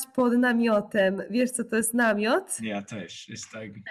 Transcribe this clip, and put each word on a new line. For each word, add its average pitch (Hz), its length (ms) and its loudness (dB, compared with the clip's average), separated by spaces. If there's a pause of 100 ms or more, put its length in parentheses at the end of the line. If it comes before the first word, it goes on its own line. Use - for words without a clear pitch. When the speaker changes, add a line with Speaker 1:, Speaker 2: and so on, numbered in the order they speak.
(140)
Speaker 1:
pod 247 200 4
namiotem. 220 960 2
Wiesz, 240 200 2
co 233 140 -4
to - 120 -2
jest 226 180 0
namiot? 233 680 0
Speaker 2:
Ja 214 200 -4
też. - 460 -12
Jest - 240 -14
tak 110 180 -12 (200)